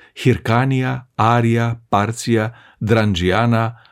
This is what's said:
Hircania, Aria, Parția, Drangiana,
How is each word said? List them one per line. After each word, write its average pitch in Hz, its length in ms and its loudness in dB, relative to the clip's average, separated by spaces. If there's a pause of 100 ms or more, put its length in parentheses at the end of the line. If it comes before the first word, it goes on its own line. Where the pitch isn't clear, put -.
(160)
Hircania, 127 1000 -2
Aria, 117 760 0
Parția, 110 680 -2 (220)
Drangiana, 113 1000 0 (120)